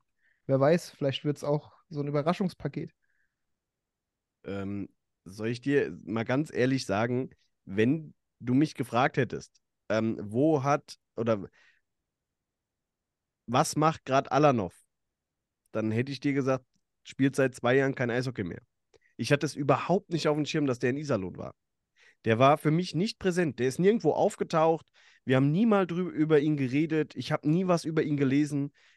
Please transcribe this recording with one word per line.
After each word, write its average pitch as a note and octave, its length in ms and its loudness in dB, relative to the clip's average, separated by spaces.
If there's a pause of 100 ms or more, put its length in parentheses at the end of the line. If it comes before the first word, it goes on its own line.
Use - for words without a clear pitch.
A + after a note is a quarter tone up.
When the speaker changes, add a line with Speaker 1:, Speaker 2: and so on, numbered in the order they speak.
(460)
Speaker 1:
wer C3+ 140 2
weiß, D#3 300 2
vielleicht - 340 -4
wird's D3 200 -4
auch D3 280 -4 (180)
so D3 100 -8
ein C#3+ 80 -6
Überraschungspaket. D3+ 840 -4 (1500)
Speaker 2:
Ähm, G2 440 -10 (360)
soll G#2 240 -8
ich A#2+ 120 -6
dir A#2+ 440 0
mal A2+ 200 -4
ganz C3+ 280 -2
ehrlich C3 340 0
sagen, B2 440 -2 (340)
wenn C3 500 0 (260)
du B2 140 0
mich D3 200 2
gefragt C3 420 0
hättest, G2+ 440 -4 (280)
ähm, A2+ 340 0
wo C3 400 0
hat C#3+ 360 -2 (180)
oder A2+ 320 -2 (2000)
was B2+ 280 0
macht D3+ 300 0
grad C3+ 260 0
Alanov, B2+ 440 2 (1000)
dann A2 180 -2
hätte B2 220 -2
ich C3 80 -12
dir C#3+ 140 -2
gesagt, C3 300 -2 (400)
spielt - 320 0
seit C3+ 180 2
zwei A#2+ 220 2
Jahren C3+ 180 2
kein B2 160 -2
Eishockey B2 340 -4
mehr. E2+ 160 -10 (560)
Ich B2 160 -2
hatte C#3+ 140 2
es C#3+ 80 -8
überhaupt C#3+ 560 0
nicht D#3+ 180 -2
auf D3+ 80 2
dem D3+ 80 -2
Schirm, D3+ 220 -2
dass B2+ 120 -2
der B2+ 120 0
in C3+ 80 -4
Iserlohn A2+ 400 -4
war. - 160 -12 (720)
Der A2+ 120 4
war C#3 200 6
für D3+ 120 -2
mich F3 240 0
nicht F#3 240 -4
präsent. F3 420 -2
Der B2 80 0
ist B2+ 100 -4
nirgendwo F#3 340 2
aufgetaucht. E3 760 0 (380)
Wir B2+ 120 2
haben C#3 140 4
nie F3+ 140 2
mal G3+ 220 2
drü-, E3+ 240 -4
über D#3 300 2
ihn D3+ 180 2
geredet. D3 580 -2
Ich - 160 -6
hab D3+ 140 -4
nie E3+ 200 2
was F3 200 0
über D#3 160 0
ihn D3 160 -2
gelesen. C#3+ 560 0 (220)